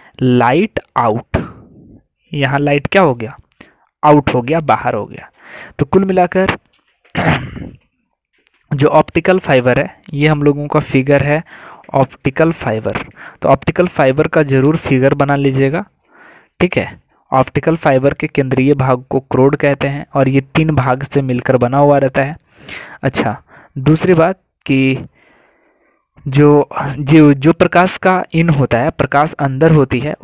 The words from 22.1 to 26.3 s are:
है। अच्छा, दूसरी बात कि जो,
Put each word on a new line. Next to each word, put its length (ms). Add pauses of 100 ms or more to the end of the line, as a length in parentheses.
है। 140 (680)
अच्छा, 400 (360)
दूसरी 360
बात 260 (260)
कि 320 (1300)
जो, 400 (300)